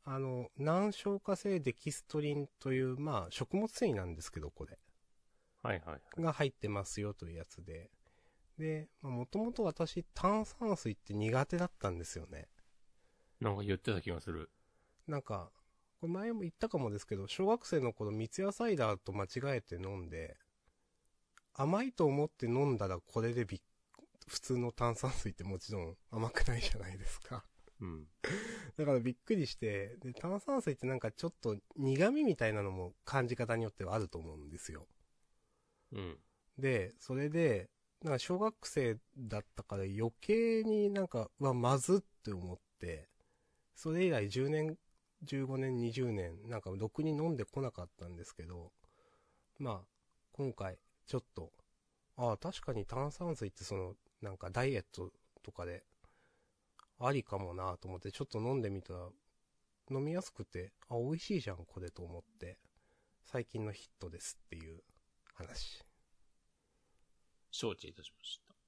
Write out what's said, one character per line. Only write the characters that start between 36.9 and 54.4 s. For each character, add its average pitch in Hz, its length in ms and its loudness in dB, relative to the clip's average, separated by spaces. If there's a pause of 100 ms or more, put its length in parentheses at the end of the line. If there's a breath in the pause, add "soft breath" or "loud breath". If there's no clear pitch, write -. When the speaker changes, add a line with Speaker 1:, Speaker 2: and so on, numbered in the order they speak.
Speaker 1:
そ - 180 -6
れ 147 120 0
で、 151 420 4 (320)
な 160 80 -2
ん - 40 4
か 127 40 2
小 180 200 0
学 214 280 0
生 117 320 2 (200)
だ 110 220 -4
っ - 40 -14 (120)
た - 60 -10
か - 140 -6
ら 98 60 0
余 104 380 0
計 226 440 4
に 214 260 6
な 202 120 2
ん 180 60 2
か、 117 300 -2
「う 139 60 0
わ、 135 100 6
ま 123 240 6
ず 175 180 6
っ」 190 40 6 (240)
て 107 80 -4
思 90 220 -6
っ - 40 -12 (220)
て、 82 280 -6 (680)
そ 160 180 -4
れ 185 140 4
以 175 40 6
来 110 180 4
十 127 200 2
年、 156 280 2 (460)
十 135 240 0
五 131 120 -2
年、 131 180 2
二 120 160 2
十 123 200 2
年、 95 360 -4
な 117 100 -4
ん - 20 -4
か 95 100 -8
ろ 98 180 -2
く - 140 -2
に 156 80 2
飲 151 180 2
ん 156 80 2
で 113 80 -2
こ - 160 -4
な 131 100 0
か - 140 -10
っ - 40 -12 (100)
た 87 100 -12
ん 87 80 -12
で 85 80 -12
す - 100 -16
け 80 100 -12
ど、 85 280 -12 (840 soft breath)
ま 107 260 -4
あ、 - 40 -20 (440)
今 135 200 -2
回 92 260 -6 (280)
ち - 100 -4
ょ - 20 0
っ - 60 -4 (100)
と、 - 180 -10 (640)
あ 120 160 2
あ、 104 40 0
確 180 240 -8
か 139 120 -4
に 104 140 -2
炭 139 260 -2
酸 170 240 -4
水 104 120 -4
っ - 40 -4
て - 120 -14
そ 101 120 -4
の、 95 200 -6 (240)
な 104 100 -8
ん 92 60 -10
か 87 140 -8